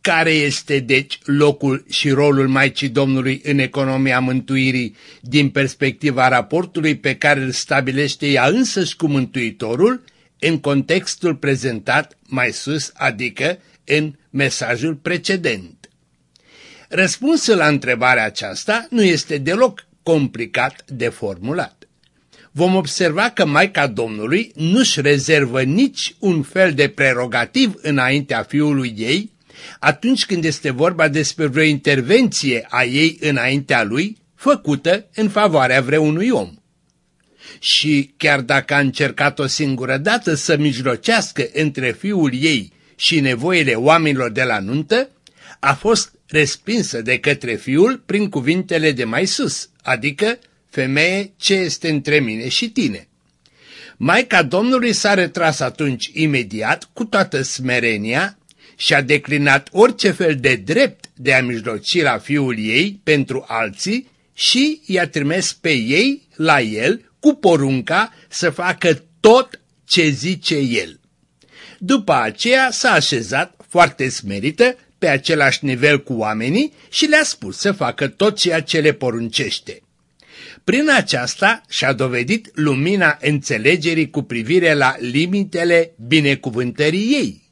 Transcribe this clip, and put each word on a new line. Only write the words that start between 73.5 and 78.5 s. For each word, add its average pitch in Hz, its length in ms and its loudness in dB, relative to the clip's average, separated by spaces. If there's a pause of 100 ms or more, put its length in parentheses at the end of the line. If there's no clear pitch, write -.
foarte 151 400 2
smerită 131 680 -2 (200)
pe 185 100 0
același 143 580 2
nivel 139 380 2
cu 135 100 -8
oamenii 117 600 -2 (160)
și - 160 0
le-a 302 180 4
spus - 340 -8
să 202 140 -2
facă 139 360 -4
tot 208 300 -2
ceea 165 240 0